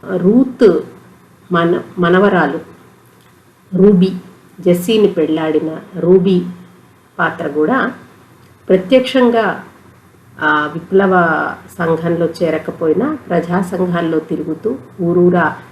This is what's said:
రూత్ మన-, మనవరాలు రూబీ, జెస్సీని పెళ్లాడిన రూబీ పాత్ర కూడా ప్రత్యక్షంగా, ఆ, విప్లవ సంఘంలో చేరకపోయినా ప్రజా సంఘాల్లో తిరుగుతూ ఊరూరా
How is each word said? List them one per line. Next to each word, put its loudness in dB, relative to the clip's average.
రూత్ 2
మన-, 0
మనవరాలు 2
రూబీ, 4
జెస్సీని 2
పెళ్లాడిన -2
రూబీ 2
పాత్ర -4
కూడా -2
ప్రత్యక్షంగా, 2
ఆ, -2
విప్లవ 0
సంఘంలో -2
చేరకపోయినా -2
ప్రజా -2
సంఘాల్లో -2
తిరుగుతూ -6
ఊరూరా 2